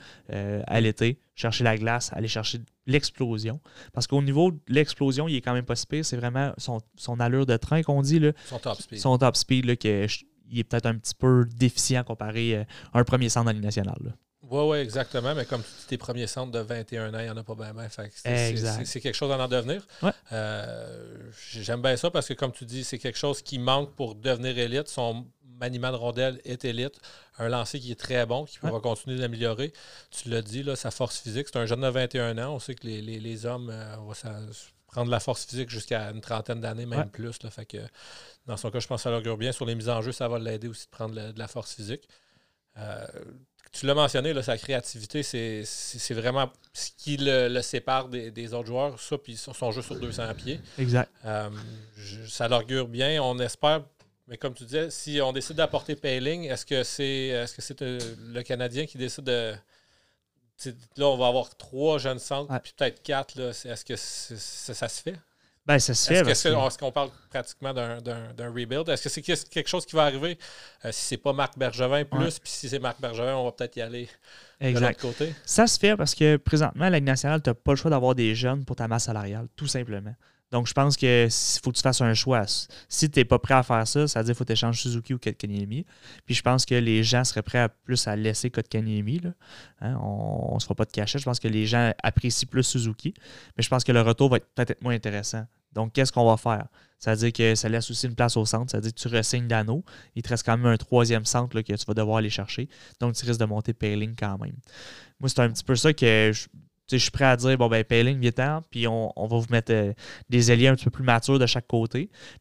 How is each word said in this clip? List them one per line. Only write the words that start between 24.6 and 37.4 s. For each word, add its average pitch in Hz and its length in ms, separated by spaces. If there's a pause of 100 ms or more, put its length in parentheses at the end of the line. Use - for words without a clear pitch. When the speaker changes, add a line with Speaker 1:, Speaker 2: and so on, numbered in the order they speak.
Speaker 2:
Son 117 360 (340)
maniement 123 320
de 127 40
rondelle 123 480
est 127 220
élite. 123 340 (400)
Un 117 80
lancer 120 320
qui 123 120
est - 80
très 123 260
bon, 123 180
qui - 160
pourra 156 140
Speaker 1:
Ouais. 208 80
Speaker 2:
continuer 127 360
d'améliorer. 117 540 (400)
Tu - 180
l'as 117 120
dit, 107 200
là, 139 140
sa 117 160
force - 280
physique, 120 320
c'est 131 60
un 117 80
jeune 117 160
de 135 60
vingt 127 260
et 131 60
un 117 180
ans. 135 180
On 123 40
sait 123 160
que - 100
les, 110 160
les, 110 180
les 113 260
hommes, 120 260
euh, 110 300
on 107 60
va 107 60
s'en, 113 160 (580)
prendre 120 220
la 117 120
force - 240
physique 123 240
jusqu'à 110 420
une 107 100
trentaine 113 380
d'années, 113 260
même 120 140
Speaker 1:
Ouais. 156 60
Speaker 2:
plus, 113 360